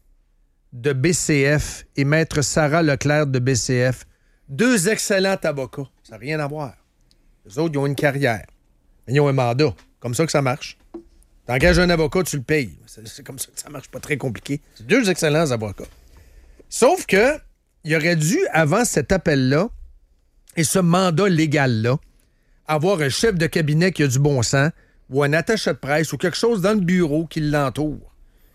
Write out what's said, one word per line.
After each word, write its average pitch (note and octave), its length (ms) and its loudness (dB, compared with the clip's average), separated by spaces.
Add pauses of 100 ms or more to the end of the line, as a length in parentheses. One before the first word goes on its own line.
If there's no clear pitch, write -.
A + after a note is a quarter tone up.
(720)
de B2+ 200 -4
B C3 180 2
C D3 460 2
F - 280 -6 (100)
et C#3 100 0
Maître D#3 360 0
Sarah D#3 420 0
Leclerc D3 440 0
de C3 120 -2
B B2+ 160 0
C B2 360 0
F. - 140 -10 (420)
Deux F#3+ 420 0
excellents G3 540 0
avocats. C#3+ 400 -6 (200)
Ça - 100 -20
n'a A2 40 -20
rien C#3+ 220 -6
à D3 80 -4
voir. C#3+ 260 -10 (720)
Les G2+ 140 -10
autres, D#3+ 160 -2
ils - 20 0
ont C#3 80 0
une C#3+ 100 -2
carrière. C3+ 500 -2 (600)
Ils C3 120 2
ont D3 80 4
un C#3 60 2
mandat. B2+ 420 0 (240)
Comme B2 160 -8
ça E3 100 2
que D3+ 60 -6
ça D3+ 100 2
marche. C3+ 360 -4 (680)
T'engages E3 340 2
un F3+ 100 2
avocat, E3+ 340 0
tu D3+ 140 -6
le C3 60 -8
payes. C3 420 -2
C'est, A2+ 220 -20
c'est C3+ 160 -20
comme C3 160 -16
ça - 140 -10
que - 60 -14
ça - 100 -18
marche, C#3+ 200 -16
pas C3 100 -14
très D3 180 -4
compliqué. C3+ 440 -6 (140)
C'est A2 120 -20
deux G#3+ 220 2
excellents D#3 420 0
avocats. A2 340 -6 (840)
Sauf D#4 380 2
que, B3 320 2 (460)
il D#3 120 -2
aurait E3 200 0
dû, E3 240 0 (120)
avant D#3+ 340 2
cet - 260 -2
appel-là D3+ 580 2 (880)
et E3 80 0
ce E3+ 160 0
mandat F3+ 500 2
légal-là, C#3 680 2 (680)
avoir D#3 340 0
un C#3 80 0
chef G#3+ 260 0
de E3 120 0
cabinet D#3+ 440 2
qui D#3 120 0
a C#3+ 40 4
du B2+ 120 2
bon C#3+ 240 2
sens C#3 280 2 (380)
ou C3+ 140 0
un C#3+ 100 2
attaché E3+ 380 0
de C#3+ 60 -4
presse D3 360 -2
ou C#3+ 40 -6
quelque E3 200 -2
chose A3+ 240 2
dans G3+ 120 2
le G#3+ 120 2
bureau E3+ 400 2
qui - 140 -8
l'entoure D3 760 -2 (420)